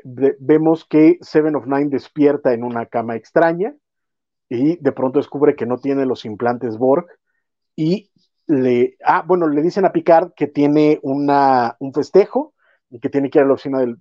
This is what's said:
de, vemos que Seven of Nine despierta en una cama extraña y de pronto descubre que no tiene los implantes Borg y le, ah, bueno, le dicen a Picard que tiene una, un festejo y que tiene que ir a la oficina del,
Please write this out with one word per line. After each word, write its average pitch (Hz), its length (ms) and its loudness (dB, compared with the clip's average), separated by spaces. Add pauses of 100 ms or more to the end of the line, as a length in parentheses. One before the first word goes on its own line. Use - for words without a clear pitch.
de, 131 360 -2
vemos 156 460 0
que 156 360 4
Seven 156 340 -2
of 120 120 -6
Nine 143 220 -2
despierta 143 640 0
en 117 100 -4
una 117 240 -6
cama 117 280 -6
extraña 170 600 -2 (720)
y 139 280 -2
de 135 140 -2
pronto 127 280 -4
descubre 143 360 -2
que 120 100 -8
no 123 140 -6
tiene 139 260 -4
los 120 200 -6
implantes 117 520 -6
Borg 135 300 0 (680)
y 165 360 -4 (360)
le, 123 580 0
ah, 175 220 0
bueno, 175 200 0
le 147 140 0
dicen 175 240 0
a - 80 0
Picard 165 420 2
que 147 120 -4
tiene 151 560 2
una, 135 760 0
un 135 140 -10
festejo 202 600 0 (360)
y 120 100 -20
que 135 100 -6
tiene 139 200 -2
que 151 100 2
ir 139 60 4
a - 20 0
la 135 60 2
oficina 135 260 -4
del, 120 220 -4